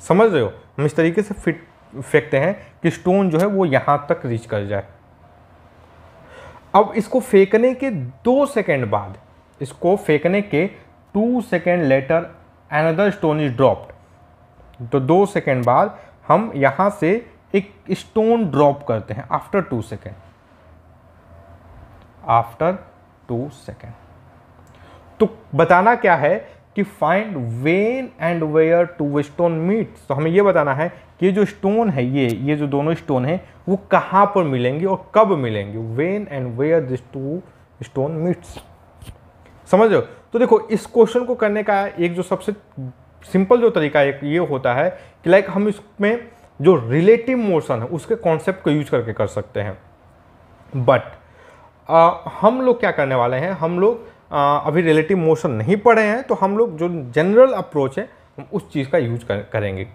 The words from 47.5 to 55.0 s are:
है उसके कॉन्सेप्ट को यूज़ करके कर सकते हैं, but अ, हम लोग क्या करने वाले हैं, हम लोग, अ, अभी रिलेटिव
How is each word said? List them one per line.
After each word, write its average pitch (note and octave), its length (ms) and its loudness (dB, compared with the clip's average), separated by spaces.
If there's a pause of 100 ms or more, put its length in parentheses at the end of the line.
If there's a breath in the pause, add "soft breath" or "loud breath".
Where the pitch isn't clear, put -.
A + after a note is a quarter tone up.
है B2 60 -6
उसके F3 280 -6
कॉन्सेप्ट F3+ 480 -2
को E3+ 60 0
यूज़ D3 200 0
करके A2+ 220 -2
कर G#2+ 140 -2
सकते G#2 340 -8
हैं, G2+ 180 -8 (960)
but B2 240 4 (880 soft breath)
अ, E3 360 4 (160)
हम A#3+ 200 4
लोग B3 200 2
क्या G3 120 0
करने C3+ 220 -2
वाले B2 220 0
हैं, - 160 -4
हम E3 280 -4
लोग, A3+ 260 0 (260 loud breath)
अ, C#3+ 340 0
अभी D#3 160 0
रिलेटिव D#3 360 2